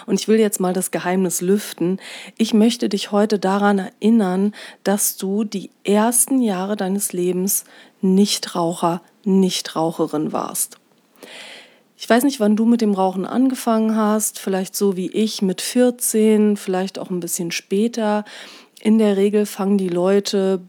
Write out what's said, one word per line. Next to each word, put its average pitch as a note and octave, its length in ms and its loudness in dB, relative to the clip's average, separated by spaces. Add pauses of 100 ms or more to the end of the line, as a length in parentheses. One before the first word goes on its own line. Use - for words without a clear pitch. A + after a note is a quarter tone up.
und F#3+ 140 0
ich - 80 -8
will A3 120 4
jetzt G#3+ 200 0
mal F#3 140 0
das F3+ 180 -4
Geheimnis F3+ 480 -2
lüften. F#3+ 640 -2 (360)
Ich A3+ 160 -2
möchte A3+ 360 2
dich G3+ 240 -6
heute G#3 260 2
daran G3+ 400 2
erinnern, G3+ 760 0 (300)
dass G3+ 320 0
du G3+ 300 -4
die G3+ 240 -10 (160)
ersten A#3 560 2
Jahre G3 340 -2
deines G3 380 -4
Lebens F3+ 500 -2 (380)
Nichtraucher, F3+ 1000 0 (220)
Nichtraucherin E3 1120 0
warst. - 440 -6 (1160)
Ich - 120 -16
weiß A#3+ 160 4
nicht, C#4 180 0
wann G#3 160 4
du A3+ 80 2
mit A#3 160 4
dem G#3 120 2
Rauchen F#3+ 320 0
angefangen A3+ 720 0
hast, G#3+ 420 0
vielleicht F#3+ 380 -4
so G3 220 0
wie F3+ 120 -4
ich G#3+ 320 -2
mit F#3 200 -2
vierzehn, A3 960 2
vielleicht F#3+ 420 -4
auch - 100 -10
ein F3+ 120 -4
bisschen E3+ 300 -6
später. G#3 720 -2 (540)
In A3 200 4
der G#3 180 4
Regel G#3 300 2
fangen G3+ 320 0
die F#3+ 100 -2
Leute, F#3+ 800 2